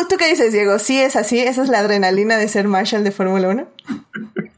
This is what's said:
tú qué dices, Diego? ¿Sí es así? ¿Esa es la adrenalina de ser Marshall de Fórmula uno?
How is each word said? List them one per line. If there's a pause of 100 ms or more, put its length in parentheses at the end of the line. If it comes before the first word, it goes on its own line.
tú
qué
dices,
Diego?
¿Sí
es
así?
¿Esa
es
la
adrenalina
de
ser
Marshall
de
Fórmula
uno? (920)